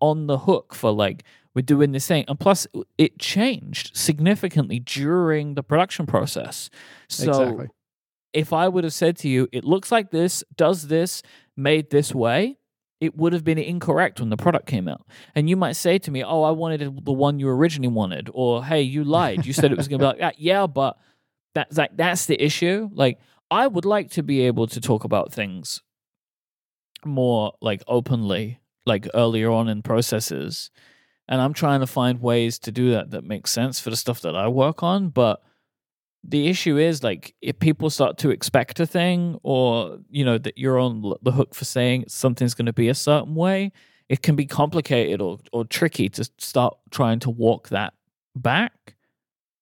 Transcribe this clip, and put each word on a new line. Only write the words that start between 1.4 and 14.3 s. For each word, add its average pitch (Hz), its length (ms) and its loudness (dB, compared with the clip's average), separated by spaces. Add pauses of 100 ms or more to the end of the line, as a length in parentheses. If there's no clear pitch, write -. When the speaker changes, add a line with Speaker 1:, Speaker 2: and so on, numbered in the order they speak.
Speaker 1:
"We're 131 80 0
doing 143 300 4
this 135 140 -4
thing." 160 220 2
And 143 120 -6
plus, 196 260 2 (300)
it - 220 2
changed - 760 -4
significantly 156 840 0
during 147 800 -2
the 143 60 -4
production 165 440 0
process. - 640 -2 (380)
So 143 200 -2
Speaker 2:
Exactly. 131 400 0 (640)
Speaker 1:
if 156 220 -2
I 170 120 2
would 185 180 0
have 156 100 -6
said 170 240 2
to 151 100 -4
you, 127 240 2
"It 123 120 -6
looks 190 280 0
like 220 180 2
this, 170 320 0 (140)
does 160 320 2
this, 165 340 0 (320)
made 147 360 2
this 147 240 2
way," 139 420 0 (440)
it 156 160 -2
would 170 160 2
have 170 120 -2
been 160 140 0
incorrect 170 640 -2
when 120 80 -2
the 107 80 -2